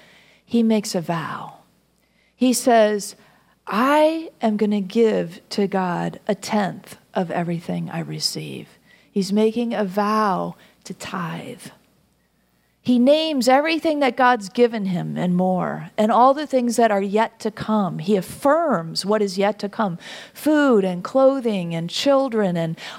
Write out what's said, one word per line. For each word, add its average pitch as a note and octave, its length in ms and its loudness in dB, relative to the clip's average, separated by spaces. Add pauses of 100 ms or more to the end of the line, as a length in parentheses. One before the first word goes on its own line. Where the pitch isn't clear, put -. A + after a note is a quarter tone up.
(460)
he A#3 160 0
makes A3 320 0
a F#3 80 -2
vow. D#3+ 540 -8 (800)
He B3+ 180 2
says, G#3+ 640 2 (500)
"I D4+ 640 2 (100)
am A3 160 0
gonna G#3 260 0
give F#3+ 680 0
to G3+ 160 0
God F3 600 -2
a G3+ 80 0
tenth - 640 -6 (160)
of F3 160 -2
everything E3+ 580 -4
I E3 120 -6
receive." D3+ 760 -10 (340)
He's F#3+ 220 -2
making A3 400 0
a G3+ 120 -2
vow G3 720 -2 (260)
to - 100 -16
tithe. - 760 -10 (1120)
He B3 160 2
names C#4+ 500 4
everything D4+ 520 2
that C4 160 0
God's B3 340 2
given A#3 360 0
him D#3+ 300 -4
and F3 200 0
more, F3 640 -2
and G#3+ 140 2
all A#3+ 220 6
the D4 140 -4
things A#3+ 300 0
that A#3 120 4
are G3+ 120 2
yet G#3 400 0
to G#3+ 100 -4
come. G3 480 -2
He F3+ 160 0
affirms G3 920 0
what G#3+ 160 0
is G3 160 -2
yet G3+ 220 0
to G3+ 100 -6
come, G3 300 -4 (340)
food C#4+ 500 4
and F3+ 200 -4
clothing A#3 720 2
and E3 140 -6
children A3+ 680 0
and E3 220 -4 (200)